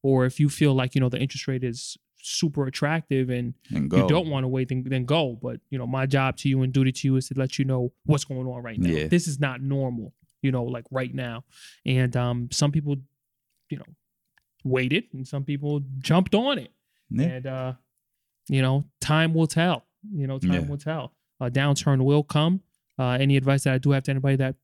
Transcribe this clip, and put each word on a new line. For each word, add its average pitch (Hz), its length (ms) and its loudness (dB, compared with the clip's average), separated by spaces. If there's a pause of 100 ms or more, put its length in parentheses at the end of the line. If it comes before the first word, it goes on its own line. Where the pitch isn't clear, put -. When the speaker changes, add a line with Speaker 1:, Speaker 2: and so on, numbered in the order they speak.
Speaker 1:
Or 131 220 4
if 127 160 -2
you 147 80 4
feel 143 260 2
like, 127 200 0
you 139 60 2
know, 127 80 4
the 127 120 -2
interest 135 280 -4
rate 127 160 -2
is 120 320 -8 (280)
super 147 440 -2
attractive 143 600 -2
and 123 240 -4 (160)
Speaker 2:
And 71 140 -2
Speaker 1:
you 71 40 -4
Speaker 2:
go. 92 200 4
Speaker 1:
don't 160 200 2
wanna 131 180 -2
wait, 131 220 -2
then, 127 180 -4
then 131 180 -2
go. 135 380 0
But, 120 160 -8 (120)
you 135 80 -6
know, 120 100 -6
my 131 180 -2
job 135 320 2
to 143 100 -2
you 131 140 2
and 131 100 0
duty 131 200 4
to - 160 -2
you 131 80 4
is 131 140 0
to 131 60 -8
let 131 220 -2
you 139 60 0
know 127 280 -2 (120)
what's 147 200 2
going 127 220 -8
on 123 160 -10
right 113 160 -8
now. 87 120 2
Speaker 2:
Yeah. 78 180 0
Speaker 1:
This 175 180 2
is 143 140 -4
not 131 200 -2
normal, 131 520 -4 (280)
you 135 120 2
know, 127 100 -2
like, 120 300 -6
right 131 200 -4
now." 123 300 -8 (420)
And, 127 320 2
um, 123 360 -2
some 147 180 2
people, 147 240 0 (760)
you 143 80 -8
know, - 80 -18 (760)
waited 127 480 0
and 131 140 -10
some 139 180 -6
people 147 360 -2 (180)
jumped 170 360 2
on 247 240 2
it. 123 120 -10 (400)
Speaker 2:
Yeah. 120 160 0
Speaker 1:
And, 127 200 -4
uh, 131 260 -6 (760)
you 135 140 2
know, 135 220 2 (160)
time 160 340 2
will 160 120 4
tell. 165 400 0 (260)
You 143 140 -2
know, 135 120 -4
time 180 140 2
Speaker 2:
Yeah. 180 160 2
Speaker 1:
will 143 100 -6
tell. 156 340 -6 (280)
A 127 100 -2
downturn 135 540 2
will 143 200 4
come. 165 360 0 (380)
Uh, 127 120 0 (100)
any 139 160 4
advice 139 280 2
that 135 100 4
I 131 40 2
do 139 140 2
have 135 120 2
to 143 60 -4
anybody 135 260 2
that 131 280 0